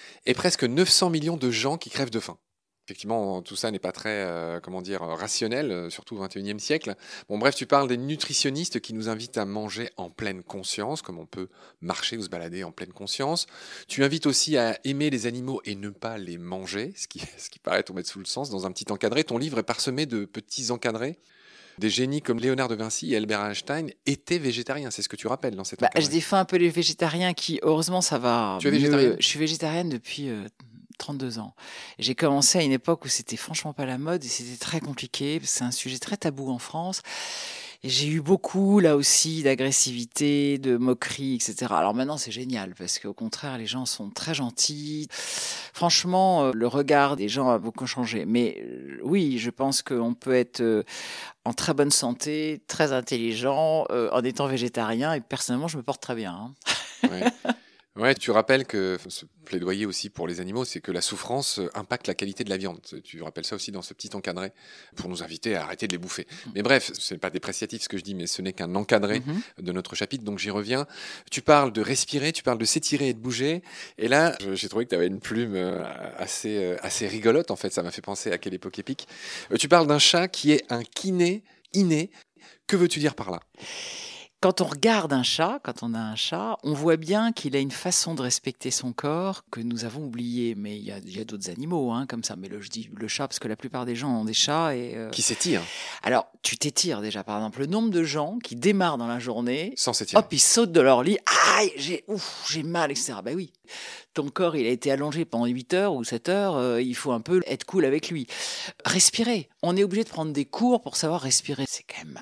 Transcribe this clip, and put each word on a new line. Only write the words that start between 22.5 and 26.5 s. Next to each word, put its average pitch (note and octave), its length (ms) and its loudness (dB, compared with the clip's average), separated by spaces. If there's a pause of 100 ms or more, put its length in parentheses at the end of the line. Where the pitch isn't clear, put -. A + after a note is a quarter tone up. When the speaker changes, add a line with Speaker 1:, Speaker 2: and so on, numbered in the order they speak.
Speaker 1:
de A2+ 80 -2
Vinci A2 360 -4
et A2+ 60 4
Albert G#2 300 0
Einstein C#3+ 420 -4 (160)
étaient C#3 320 0
végétariens. C3 540 -2
C'est - 100 -6
ce G#2 80 -4
que C#3 60 -10
tu - 100 -12
rappelles A#2 300 -2
dans F#2+ 80 -8
cet - 160 -10
Speaker 2:
Bah, - 80 4
Speaker 1:
encadré. D#3+ 180 4
Speaker 2:
je C#3 60 -2
défends E3 260 2
un F#3 80 4
peu F#3 120 2